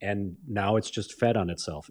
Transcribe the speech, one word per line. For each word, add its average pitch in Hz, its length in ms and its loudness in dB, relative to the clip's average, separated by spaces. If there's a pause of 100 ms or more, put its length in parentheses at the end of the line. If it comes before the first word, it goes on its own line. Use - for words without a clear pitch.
and 101 360 -2 (120)
now 101 280 2
it's 110 140 0
just - 280 -6
fed 117 180 4
on 87 140 2
itself. - 400 -8